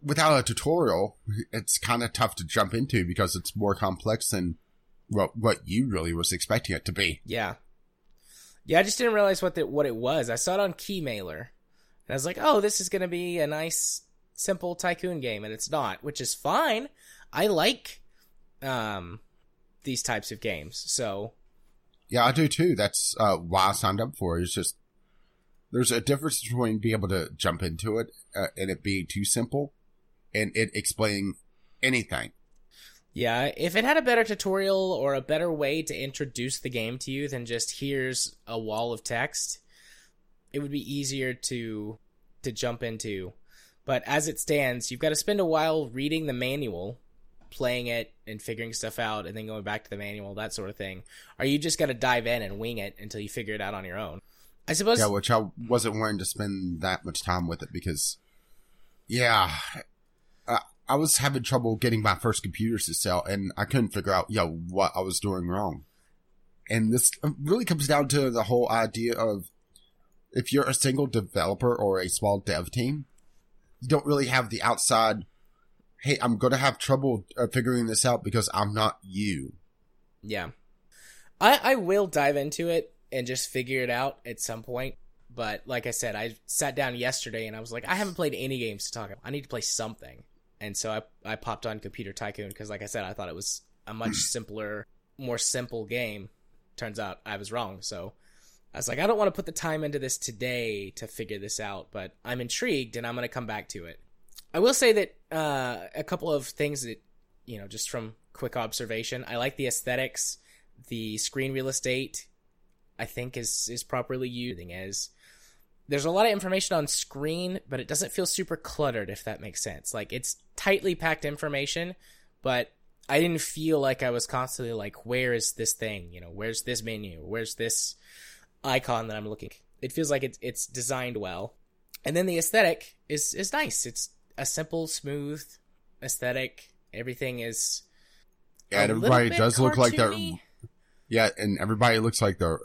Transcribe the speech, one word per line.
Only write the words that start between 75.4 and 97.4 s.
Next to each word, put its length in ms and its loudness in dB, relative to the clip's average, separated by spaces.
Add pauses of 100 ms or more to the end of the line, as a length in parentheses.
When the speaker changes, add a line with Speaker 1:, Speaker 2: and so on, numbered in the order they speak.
Speaker 1:
"Hey, 180 2
I'm 180 2
gonna 180 4
have 220 2
trouble, 460 2 (120)
uh, 100 2
figuring 400 2
this 180 2
out 200 2
because 280 2
I'm 220 0
not 280 2
you." 520 -2 (680)
Speaker 2:
Yeah. 280 -6 (920)
I, 220 8
I 140 6
will 300 2
dive 300 4
into 320 -2
it 240 0 (200)
and 140 -2
just 220 -4
figure 340 -2
it 80 -2
out 360 0
at 140 -10
some 220 -6
point. 340 -6 (360)
But 340 -4
like 200 -4
I 60 -2
said, 240 -2
I 200 -6 (100)
sat 280 -2
down 220 0
yesterday 500 -4
and 100 -10
I 40 -12
was 120 -12
like, 140 -8
"I 80 -6
haven't 200 -4
played 200 -2
any 240 -4
games 280 -6
to 60 -10
talk 180 -10
about. 140 -18
I 60 -10
need 120 -6
to 60 -20
play 120 -6
something." 640 -6 (380)
And 140 -8
so 140 -4 (340)
I, 80 -6
I 40 -4
popped 280 -8
on 160 -6
Computer 320 -10
Tycoon 400 -8
'cause, 160 -14
like 140 -10
I 40 -10
said, 180 -6
I 100 -8
thought 160 -8
it 40 -10
was 280 -6 (240)
a 80 -12
much 200 -4
<clears throat> 140 0
simpler, 580 -8 (300)
more 220 -4
simple 480 -2
game. 420 -6 (480)
Turns 240 -8
out 240 -8
I 140 -8
was 120 -10